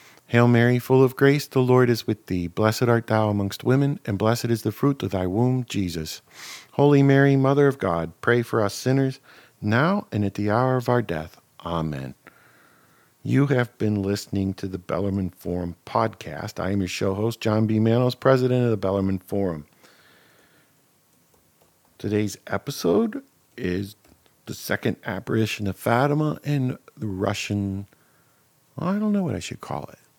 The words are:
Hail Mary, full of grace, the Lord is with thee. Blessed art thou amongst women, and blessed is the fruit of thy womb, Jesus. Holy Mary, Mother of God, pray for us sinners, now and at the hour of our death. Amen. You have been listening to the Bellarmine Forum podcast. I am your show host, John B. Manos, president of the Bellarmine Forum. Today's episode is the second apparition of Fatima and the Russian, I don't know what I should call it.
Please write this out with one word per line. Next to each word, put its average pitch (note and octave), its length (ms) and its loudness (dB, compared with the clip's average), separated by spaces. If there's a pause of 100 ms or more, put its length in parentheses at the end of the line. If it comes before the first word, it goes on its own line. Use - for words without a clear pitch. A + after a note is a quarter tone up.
(300)
Hail A#2+ 180 4
Mary, A#2+ 300 4
full C3 260 4
of B2 120 0
grace, C#3 320 4
the - 120 -2
Lord B2+ 300 4
is A2+ 160 0
with - 220 -6
thee. F2+ 200 -2
Blessed G#2+ 360 0
art A#2 240 2
thou A2 220 2
amongst G2+ 340 -4
women, C#3 420 0
and G2+ 140 -2
blessed A2+ 260 0
is A#2 160 0
the A2 100 -2
fruit C#3 300 -2
of G2+ 80 -4
thy F#2 160 -2
womb, B2 420 0
Jesus. E2+ 540 -6 (520)
Holy C#3+ 280 6
Mary, C#3 340 6
Mother C#3 320 4
of C3+ 120 0
God, E2+ 420 -2
pray A#2+ 220 2
for A2+ 180 -2
us G2+ 140 -2
sinners, C3+ 440 0 (400)
now D3 520 0
and G#2 120 -2
at G2 120 -4
the G#2 160 -2
hour B2+ 240 2
of B2 120 -4
our B2 140 4
death. E2 400 -6 (240)
Amen. D#2 480 -6 (1120)
You C3+ 240 2
have B2 320 0
been G#2+ 240 0
listening G2 500 -2
to - 140 -10
the F#2 100 -8
Bellarmine F#2+ 540 -4
Forum F2+ 520 -8
podcast. G2 800 -4
I F#2 100 -2
am G2 80 0
your F2+ 60 -2
show G2 280 -4
host, A2+ 260 -4
John A2 240 2
B. G#2+ 140 0
Manos, A#2+ 340 2
president B2+ 500 2
of A#2+ 60 2
the G#2+ 80 0
Bellarmine F#2+ 400 0
Forum. F2+ 480 -4 (2250)
Today's G#2 480 -2
episode G#3 760 -2 (340)
is G2 380 -4 (500)
the - 80 -12
second - 520 -4
apparition A2 600 -2
of F#2+ 100 -4
Fatima C#3+ 720 0
and C3+ 320 -2 (180)
the - 120 -8
Russian, G2+ 800 -4 (880)
I G3 220 -4
don't G#3+ 120 -2
know G3+ 120 0
what C3+ 120 -2
I - 40 -4
should - 200 -12
call C#2+ 320 -10
it. - 60 -20 (220)